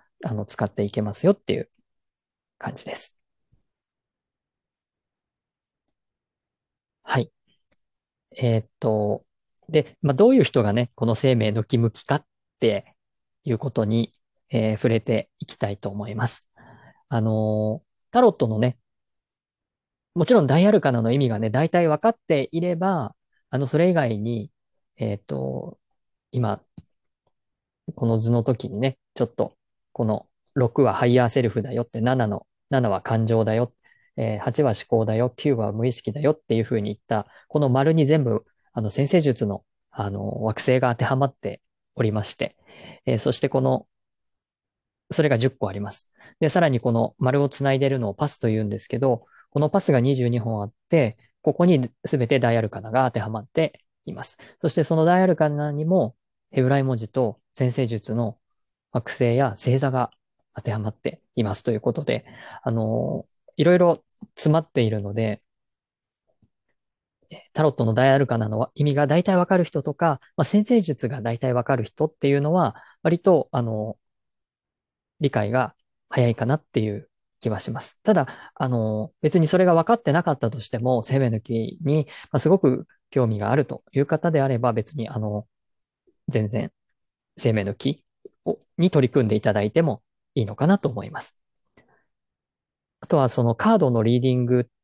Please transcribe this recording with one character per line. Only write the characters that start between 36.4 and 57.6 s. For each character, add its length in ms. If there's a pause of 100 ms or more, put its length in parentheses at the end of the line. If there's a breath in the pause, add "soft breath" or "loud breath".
て 140
い 60
う 20
ふ 100
う 80
に 80
言 60
っ 20
た、 300 (200 soft breath)
こ 120
の 100
丸 240
に 120
全 180
部、 220 (280)
あ 80
の、 80
占 140
星 180
術 240
の、 180 (280)
あ 180
の、 340
惑 180
星 180
が 140
当 60
て 60
は 100
ま 120
っ 60
て 280 (340)
お 80
り 80
ま 120
し 120
て、 220 (480 loud breath)
え 100
ー、 40
そ 120
し 80
て 100
こ 120
の、 260 (1200)
そ 120
れ 60
が 80
十 140
個 180
あ 40
り 60
ま 120
す。 200 (280 soft breath)
で、 100
さ 100
ら 100
に 100
こ 120
の 260
丸 240
を 80
つ 140
な 100
い 60
で 100
る 100
の 100
を 40
パ 140
ス 100
と 100
言 140
う 20
ん 60
で 80
す 100
け 120
ど、 260 (240 soft breath)
こ 100
の 100
パ 100
ス 120
が 80
二 160
十 120
二 100
本 240
あ 60
っ 60 (160)
て、 280 (240 soft breath)
こ 140
こ 100
に 240 (140)
全 240
て 120
大 160
ア 60
ル 80
カ 120
ナ 100
が 140
当 60
て 80
は 100
ま 100
っ 80
て 340 (240)
い 80
ま 100
す。 140 (240 loud breath)
そ 80
し 60
て 80
そ 120
の 100
大 180
ア 20
ル 100
カ 140
ナ 220
に 140
も、 300 (360)
ヘ 100
ブ 80
ラ 100
イ 40
文 140
字 120
と 300 (160)
占 120